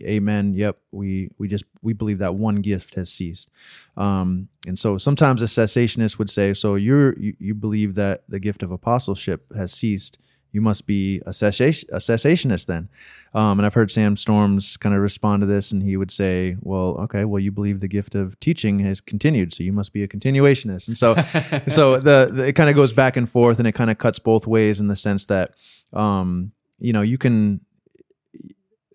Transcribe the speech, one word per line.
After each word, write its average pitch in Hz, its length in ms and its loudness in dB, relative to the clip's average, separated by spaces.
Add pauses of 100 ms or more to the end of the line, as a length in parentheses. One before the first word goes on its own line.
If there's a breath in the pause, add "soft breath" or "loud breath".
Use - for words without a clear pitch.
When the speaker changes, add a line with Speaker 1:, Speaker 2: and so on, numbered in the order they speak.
Speaker 1:
"Amen. 101 500 0
Yep. 101 240 -2 (140)
We, 95 460 -6
we 101 100 -6
just, 101 160 -4 (180)
we 113 100 -4
believe 104 260 -4
that 92 180 -2
one 104 240 -2
gift 98 340 -4
has 92 160 -6
ceased." - 400 -12 (460 loud breath)
Um, 95 520 -2 (200)
and 90 100 -6
so 98 200 0
sometimes 135 440 2
a 117 40 -2
cessationist 113 720 0
would 104 120 -4
say, 98 240 0
"So 101 220 -2
you're, 131 420 2
you, 104 220 -6
you 101 140 -6
believe 104 420 -2
that 98 320 -2
the 98 100 -8
gift 101 240 -6
of 90 80 -6
apostleship 98 840 -4
has 92 160 -6
ceased. - 460 -6 (340)
You 104 80 -2
must 107 240 0
be 98 420 -2
a - 60 -12
cessation-, 123 600 0
a - 60 -6
cessationist 120 680 0
then." 87 220 -6 (440 loud breath)
Um, 104 280 2
and 104 60 2
I've 104 80 -2
heard 110 180 2
Sam 104 240 2
Storms 101 600 0
kinda 101 220 0
respond 101 440 0
to 101 40 0
this, 101 240 -2
and 98 100 -2
he 95 160 -2
would 95 140 -4
say, 92 500 -2
"Well, 92 420 -4
okay, 101 220 -4
well, 101 140 -2
you 98 140 -4
believe 101 260 -4
the 98 80 -6
gift 101 300 -4
of 98 240 -4
teaching 101 400 0
has 98 200 -2
continued, 104 540 -2
so - 80 -8
you 90 100 -2
must 101 200 -4
be 104 100 -4
a 98 60 -4
continuationist." 135 800 0
And 117 100 -6
so, - 160 6
Speaker 2:
<laughs> 156 540 -2
Speaker 1:
so 131 300 6
the, 135 340 6
the, 131 160 0
it 135 80 0
kinda 147 180 6
goes 135 180 6
back 127 240 4
and 120 140 0
forth, 120 300 4
and 117 80 4
it - 80 -2
kinda 113 180 2
cuts - 240 0
both 113 300 2
ways 107 320 2
in 104 80 0
the 101 80 -2
sense 101 300 -4
that, 95 280 -2 (380 loud breath)
um, 95 580 -2 (300)
you 120 120 -2
know, 104 100 2
you 117 140 0
can, 107 440 2 (1300)